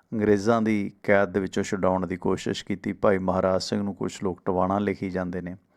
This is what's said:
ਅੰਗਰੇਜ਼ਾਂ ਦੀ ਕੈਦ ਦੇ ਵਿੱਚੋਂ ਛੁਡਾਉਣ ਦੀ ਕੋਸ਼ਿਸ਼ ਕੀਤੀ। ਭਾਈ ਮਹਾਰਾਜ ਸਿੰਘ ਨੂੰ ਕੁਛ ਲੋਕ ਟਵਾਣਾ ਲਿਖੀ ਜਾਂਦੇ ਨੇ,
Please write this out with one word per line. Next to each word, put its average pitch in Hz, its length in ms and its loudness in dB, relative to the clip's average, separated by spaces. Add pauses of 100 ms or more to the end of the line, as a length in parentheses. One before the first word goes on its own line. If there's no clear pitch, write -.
(120)
ਅੰਗਰੇਜ਼ਾਂ 107 500 4
ਦੀ 104 300 0 (100)
ਕੈਦ 101 260 4
ਦੇ 95 120 0
ਵਿੱਚੋਂ 95 220 -2
ਛੁਡਾਉਣ 92 440 0
ਦੀ 90 100 -4
ਕੋਸ਼ਿਸ਼ - 480 -2
ਕੀਤੀ। 101 280 -6
ਭਾਈ 101 260 2
ਮਹਾਰਾਜ 92 440 0
ਸਿੰਘ 104 200 -4
ਨੂੰ 101 120 -4
ਕੁਛ - 280 -8
ਲੋਕ 90 220 -4
ਟਵਾਣਾ 92 340 0
ਲਿਖੀ 98 320 -2
ਜਾਂਦੇ 90 300 -4
ਨੇ, 87 160 -10 (200)